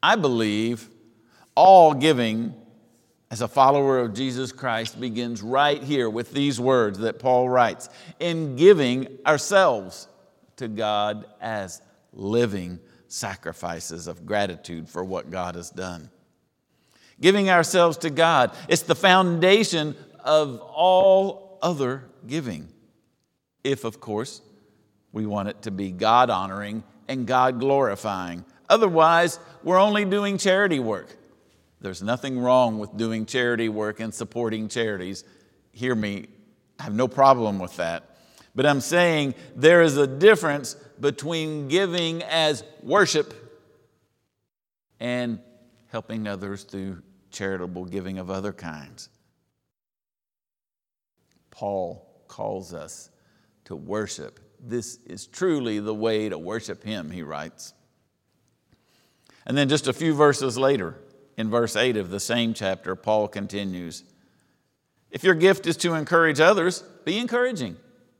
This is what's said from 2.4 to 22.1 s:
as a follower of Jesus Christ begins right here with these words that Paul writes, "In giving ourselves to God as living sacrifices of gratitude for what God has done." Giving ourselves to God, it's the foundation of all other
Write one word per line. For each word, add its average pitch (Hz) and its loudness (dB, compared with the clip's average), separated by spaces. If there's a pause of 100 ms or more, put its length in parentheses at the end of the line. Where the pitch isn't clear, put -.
as 120 -8
a 120 -2
follower 139 4
of 117 -2
Jesus 127 -6
Christ 113 -6
begins 117 -6
right 143 0
here 131 -2
with 110 -8
these 143 -2
words 120 2
that 113 -4
Paul 127 2
writes, 123 2 (320)
"In 160 -4
giving 135 6
ourselves 143 2 (500)
to 123 -10
God 107 -2 (140)
as 104 -10 (300)
living 101 -2 (280)
sacrifices 85 -10
of 85 -14
gratitude 87 -6
for 90 -8
what 92 -10
God 90 -8
has 87 -14
done." 90 -12 (1120)
Giving 190 4
ourselves 175 4
to 165 -4
God, 151 4 (140)
it's 175 2
the 165 0
foundation 180 4 (240)
of 143 0
all 185 2
other 135 -4 (180)